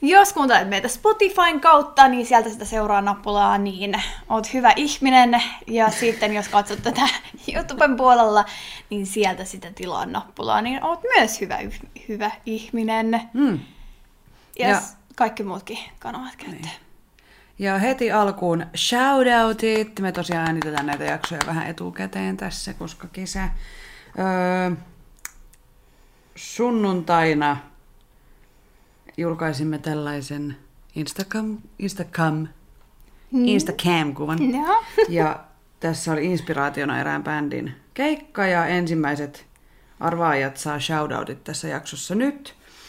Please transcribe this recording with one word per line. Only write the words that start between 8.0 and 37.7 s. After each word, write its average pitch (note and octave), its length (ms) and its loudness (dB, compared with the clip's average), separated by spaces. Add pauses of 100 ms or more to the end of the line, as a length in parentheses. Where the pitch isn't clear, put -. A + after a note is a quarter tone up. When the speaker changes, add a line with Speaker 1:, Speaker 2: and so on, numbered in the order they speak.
Speaker 1:
niin G3+ 160 -6
sieltä F#3+ 380 -2
sitä F#3 300 -16
tilaa F3+ 320 -6
nappulaa, G#3 560 -2
niin B3+ 220 -4
oot E4+ 160 -2 (160)
myös A3+ 240 2
hyvä - 200 -6
yh-, - 200 -10 (280)
hyvä G#3 220 -4 (160)
ihminen. A3+ 760 -2 (120)
Speaker 2:
Mm. A#3 280 2 (1000)
Speaker 1:
Ja A#3+ 100 2
Speaker 2:
Ja G3+ 120 4
Speaker 1:
s-, - 160 -16 (200)
kaikki A3 260 0
muutkin G3 360 -10 (200)
kanavat B3 380 -12
käyttöön. - 260 -14
Speaker 2:
Niin. D#3+ 80 -12 (880)
Ja G3 200 0
heti A#3+ 340 0
alkuun G3 540 0 (100)
shoutoutit. A3+ 1200 2
Me F#3+ 120 -2
tosiaan E3+ 340 -2
äänitetään D#3 400 -2
näitä D3 180 -4
jaksoja D3+ 420 -4
vähän D#3+ 200 -4
etukäteen F#3+ 680 -6
tässä, F#3+ 380 -8
koska - 380 -14
kesä. F#3+ 360 -6 (680)
Öö, F#3 520 0 (1600)
sunnuntaina E3+ 1200 0 (1600)
julkaisimme D#3 600 -2
tällaisen D3 760 -6 (380)
Instagram, G#3+ 640 -6 (200)
Instagram, E3 680 -4 (840)
Speaker 1:
Mm. B3+ 140 2
Speaker 2:
Instacam-kuvan. D#3+ 960 0 (180)
Speaker 1:
Joo. F#4 280 2 (120)
<laughs> G#4+ 120 4
Speaker 2:
Ja E3 360 0 (360)
tässä E3 320 -2
oli D3+ 140 -2
inspiraationa C#3+ 760 -2
erään D3 240 -4
bändin C#3+ 500 -6 (200)